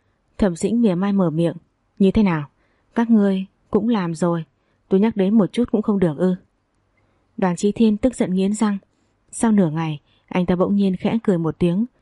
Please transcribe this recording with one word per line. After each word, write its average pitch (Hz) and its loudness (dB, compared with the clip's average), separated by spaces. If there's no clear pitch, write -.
Thẩm 185 0
Dĩnh 202 -2
mỉa 202 2
mai 196 -2
mở 190 2
miệng. 160 -2
"Như 190 4
thế 220 2
nào? 160 -2
Các 233 0
ngươi 196 2
cũng 214 0
làm 180 -2
rồi, 170 -2
tôi 190 2
nhắc 220 0
đến 196 2
một 196 2
chút 240 -4
cũng 214 0
không 208 -2
được 165 0
ư?" 185 0
Đoàn 180 -2
Chí 202 0
Thiên 214 2
tức 254 -2
giận 185 -2
nghiến 190 0
răng. 208 -2
Sau 226 0
nửa 196 4
ngày, 156 -4
anh 180 -2
ta 180 0
bỗng 185 0
nhiên 196 0
khẽ 214 -2
cười 185 0
một 160 -4
tiếng, 175 0